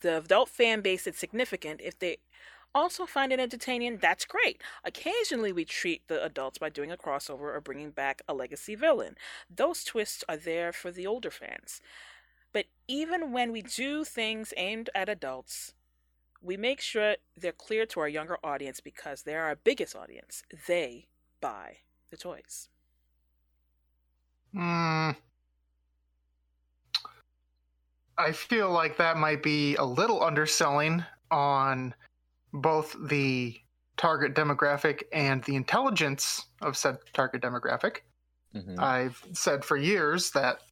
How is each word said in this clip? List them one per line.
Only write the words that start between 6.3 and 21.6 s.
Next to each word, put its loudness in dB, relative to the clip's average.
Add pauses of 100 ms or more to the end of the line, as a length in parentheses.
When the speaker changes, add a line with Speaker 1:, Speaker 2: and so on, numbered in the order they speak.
Speaker 1:
by -4
doing -6
a -8
crossover -6
or -6
bringing -10
back -2
a -4
legacy -8
villain. 2 (340)
Those 0
twists -4
are -4
there -4
for -10
the -10
older -4
fans. -14 (720)
But 0 (220)
even -2
when 0
we -6
do -4
things -6
aimed -4
at -2
adults, -8 (680)
we -6
make -2
sure 2 (220)
they're -4
clear -2
to -6
our 0
younger -4
audience -6
because -14
they're -4
our -2
biggest 0
audience. -16 (240)
They -2 (340)
buy -8 (340)